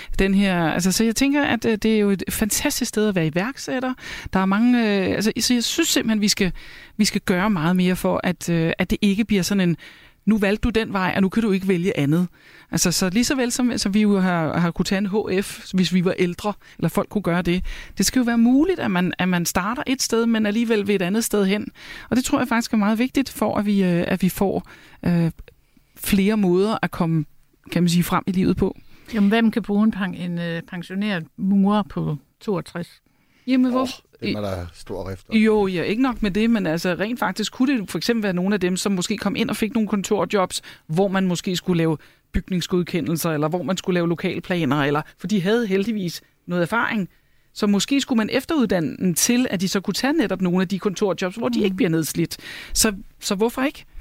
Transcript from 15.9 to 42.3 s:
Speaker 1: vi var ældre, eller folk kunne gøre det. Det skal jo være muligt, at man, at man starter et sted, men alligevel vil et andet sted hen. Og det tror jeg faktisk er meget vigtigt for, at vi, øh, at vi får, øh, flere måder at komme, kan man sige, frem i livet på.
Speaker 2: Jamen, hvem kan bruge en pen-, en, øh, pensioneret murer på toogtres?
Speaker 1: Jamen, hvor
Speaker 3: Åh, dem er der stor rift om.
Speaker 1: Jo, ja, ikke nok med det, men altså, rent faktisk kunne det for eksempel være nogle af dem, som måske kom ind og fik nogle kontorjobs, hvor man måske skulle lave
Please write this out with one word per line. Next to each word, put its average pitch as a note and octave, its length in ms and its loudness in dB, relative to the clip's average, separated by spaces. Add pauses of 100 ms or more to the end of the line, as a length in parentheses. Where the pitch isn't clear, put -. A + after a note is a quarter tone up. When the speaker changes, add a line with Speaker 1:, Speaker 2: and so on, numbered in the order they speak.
Speaker 1:
vi F3+ 100 4
var F#3 140 0
ældre, F3+ 340 -2 (260)
eller E3 100 0
folk - 200 -2
kunne G3+ 140 -4
gøre F3 200 0
det. F3 220 0 (340)
Det G3 80 0
skal - 140 0
jo B3 40 2
være A#3 140 0
muligt, C#4 420 4
at A3 100 -2
man, F3+ 280 0
at F3+ 100 0
man F3 180 0
starter G#3 400 -4
et C4 160 -2
sted, A3+ 240 0
men A3 200 2
alligevel G#3+ 400 0
vil G#3 80 2
et F#3+ 80 2
andet G3+ 220 0
sted G3+ 220 0
hen. G#3 220 -2 (420)
Og A3 60 2
det B3+ 80 0
tror C#4 140 0
jeg B3+ 100 0
faktisk A#3 240 -2
er A3+ 40 2
meget G#3+ 220 2
vigtigt C4 320 0
for, - 260 -2
at G#3 100 0
vi, G3 180 2
øh, F3 220 2
at - 160 -2
vi F#3 60 4
får, F#3 340 -2 (440)
øh, E3+ 240 2 (640)
flere G3+ 400 2
måder G3 460 2
at - 80 -2
komme, E3 340 0 (480)
kan E3+ 100 4
man F3 80 4
sige, F3 140 4
frem - 220 -2
i G3 60 -2
livet F3+ 240 2
på. - 200 -2 (380)
Speaker 2:
Jamen, G3+ 140 4
hvem A3+ 220 4
kan G#3+ 120 -2
bruge G#3 220 0
en A3 120 4
pen-, F3+ 280 -6
en, F3 140 -4
øh, E3+ 240 -4
pensioneret F#3 640 -6 (120)
murer G3 540 2
på D#3+ 260 -4 (240)
toogtres? F3 480 -6 (580)
Speaker 1:
Jamen, B3+ 240 2
hvor C4 120 2
Speaker 3:
Åh, B3+ 60 -2 (340)
dem G#3 140 -4
er - 40 -6
der F#2 340 -4
stor F#2 360 -10
rift - 180 -12
om. A3 80 0
Speaker 1:
Jo, G#3+ 300 4
ja, F#3 160 -4
ikke G#3+ 200 -2
nok B3 200 -2
med G#3 80 0
det, G#3+ 200 0
men G#3 160 0
altså, E3+ 340 -2
rent A3+ 180 -4
faktisk G3+ 340 -4
kunne C4 280 0
det F3+ 100 -8
for F3+ 80 -6
eksempel A3+ 240 0
være G3 100 0
nogle F3+ 220 0
af G3 60 -2
dem, F3+ 160 0
som G3+ 160 -2
måske F#3+ 240 -2
kom - 200 -2
ind A3+ 140 0
og G#3+ 60 -2
fik G#3 180 -2
nogle A3 140 0
kontorjobs, G3 720 0 (240)
hvor F#3 220 2
man F#3+ 180 2
måske F3 300 -2
skulle F3 220 0
lave D#3+ 180 2 (360)